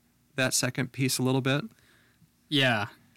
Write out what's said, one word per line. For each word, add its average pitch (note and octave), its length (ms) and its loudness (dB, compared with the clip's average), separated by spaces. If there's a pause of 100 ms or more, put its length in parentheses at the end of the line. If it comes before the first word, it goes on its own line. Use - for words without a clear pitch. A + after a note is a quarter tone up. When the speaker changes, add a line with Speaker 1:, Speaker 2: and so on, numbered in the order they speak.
(360)
Speaker 1:
that C3 180 0
second B2+ 380 -2
piece C3 260 -2
a C3 60 -2
little C3 180 2
bit? C#3 240 0 (840)
Speaker 2:
Yeah. B2+ 380 2 (300)